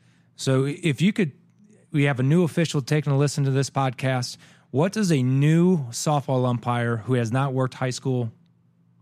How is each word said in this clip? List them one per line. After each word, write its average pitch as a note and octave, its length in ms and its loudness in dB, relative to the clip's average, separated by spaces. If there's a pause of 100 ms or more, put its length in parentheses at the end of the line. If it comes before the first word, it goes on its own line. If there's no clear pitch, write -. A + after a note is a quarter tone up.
(360)
So C3 280 0
if C#3+ 380 -2
you G3+ 100 4
could, E3+ 200 -2 (580)
we C#3+ 140 2
have C#3 160 0
a - 20 2
new D#3+ 220 4
official D#3 360 0
taking D3 320 0
a C#3 60 2
listen C#3+ 260 0
to C3+ 60 0
this C3+ 180 0
podcast. C3 680 -4 (340)
What E3 220 0
does G#3 180 0
a C3+ 140 2
new D3+ 640 4
softball C3 580 -2
umpire A#2+ 500 -2
who A#2 160 -2
has A#2 180 0
not C3 200 -2
worked B2+ 220 -2
high C3 160 -4
school B2 420 -4 (680)